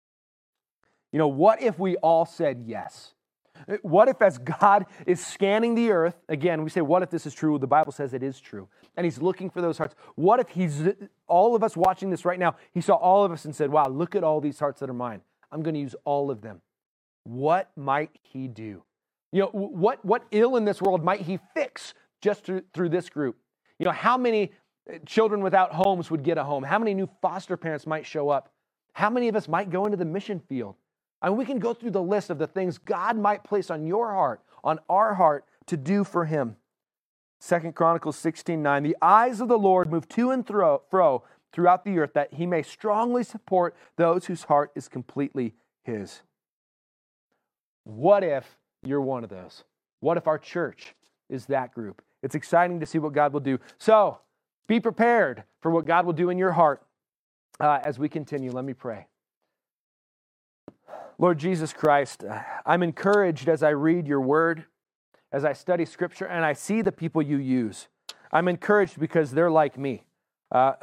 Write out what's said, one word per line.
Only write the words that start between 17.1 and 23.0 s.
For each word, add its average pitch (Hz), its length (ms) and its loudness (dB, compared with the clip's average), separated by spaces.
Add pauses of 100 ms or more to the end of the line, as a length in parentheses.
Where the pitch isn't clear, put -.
What 143 540 -2
might 143 340 -4 (120)
he 131 260 -12
do? 107 340 -14 (500)
You 180 80 2
know, 196 60 2
w-, 202 220 -6
what, 202 360 -2
what 226 260 0
ill 233 260 4
in 220 80 2
this 202 180 -2
world 185 200 2
might 190 200 0
he 175 160 -6 (160)
fix - 400 -6 (260)
just 202 240 -2
through, 185 180 -6 (100)
through 170 180 -2
this 175 180 -2